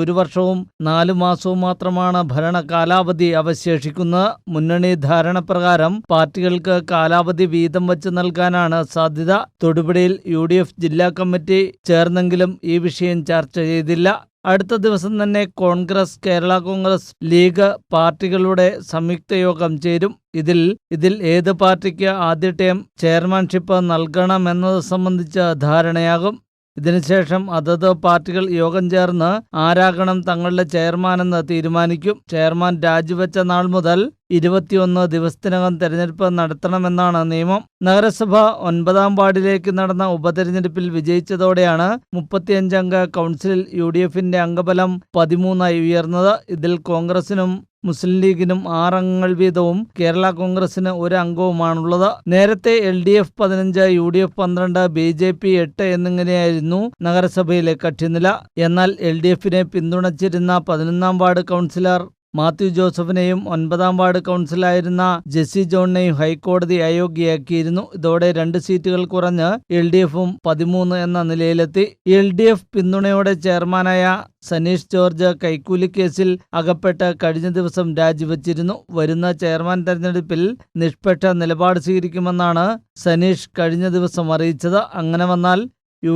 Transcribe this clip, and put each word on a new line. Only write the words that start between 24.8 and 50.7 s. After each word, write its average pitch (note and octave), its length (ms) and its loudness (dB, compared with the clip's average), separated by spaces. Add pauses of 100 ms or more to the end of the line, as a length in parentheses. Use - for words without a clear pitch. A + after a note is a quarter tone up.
സംബന്ധിച്ച് F#3 540 -2 (220)
ധാരണയാകും. E3 680 0 (440)
ഇതിനുശേഷം F3 640 0 (140)
അതത് E3 320 0 (160)
പാർട്ടികൾ F3 400 0 (160)
യോഗം F3 320 0
ചേർന്ന് F3 360 2 (360)
ആരാകണം F#3 520 2 (120)
തങ്ങളുടെ F3+ 340 0 (100)
ചെയർമാനെന്ന് F3+ 680 0 (100)
തീരുമാനിക്കും. E3+ 640 0 (160)
ചെയർമാൻ E3+ 420 0 (140)
രാജിവെച്ച F3 500 0 (140)
നാൾ F3+ 140 2 (100)
മുതൽ F3 240 2 (380)
ഇരുപത്തിയൊന്ന് F3+ 640 2 (120)
ദിവസത്തിനകം F3+ 680 -2
തെരഞ്ഞെടുപ്പ് E3+ 460 -2 (120)
നടത്തണമെന്നാണ് F3 840 0 (100)
നിയമം. F3 300 -2 (260)
നഗരസഭ G#3 480 2 (340)
ഒൻപതാം F#3 500 2
വാർഡിലേക്ക് F#3+ 580 2
നടന്ന F#3+ 280 -2 (100)
ഉപതെരഞ്ഞെടുപ്പിൽ F3 720 -2 (100)
വിജയിച്ചതോടെയാണ് F3 920 0 (280)
മുപ്പത്തിയഞ്ചംഗ F#3 880 0 (140)
കൗൺസിലിൽ F3 440 -2 (180)
യു E3+ 160 0
ഡി F3+ 120 2
എഫിന്റെ F3+ 380 -2
അംഗബലം F#3 460 0 (260)
പതിമൂന്നായി F3 680 2
ഉയർന്നത്. E3+ 480 2 (220)
ഇതിൽ E3+ 200 -2 (140)
കോൺഗ്രസിനും F3+ 640 -2 (340)
മുസ്ലിം F3+ 340 -2
ലീഗിനും F#3 400 2 (220)
ആറംഗങ്ങൾ F#3 480 0 (100)
വീതവും F3+ 380 0 (200)
കേരള E3+ 260 0 (140)
കോൺഗ്രസിന് F#3 520 -2 (120)